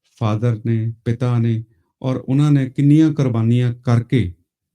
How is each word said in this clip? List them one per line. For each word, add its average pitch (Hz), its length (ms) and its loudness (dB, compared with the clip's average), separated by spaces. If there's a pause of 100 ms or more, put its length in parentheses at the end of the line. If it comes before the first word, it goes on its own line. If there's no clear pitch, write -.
(200)
ਫਾਦਰ 110 460 -2
ਨੇ, 113 260 -2 (120)
ਪਿਤਾ 120 340 -2
ਨੇ, 113 260 -2 (380)
ਔਰ 131 140 -4
ਉਹਨਾਂ 147 360 0
ਨੇ 131 180 0
ਕਿੰਨੀਆਂ 151 440 4
ਕੁਰਬਾਨੀਆਂ 120 600 0
ਕਰਕੇ 117 600 -2 (400)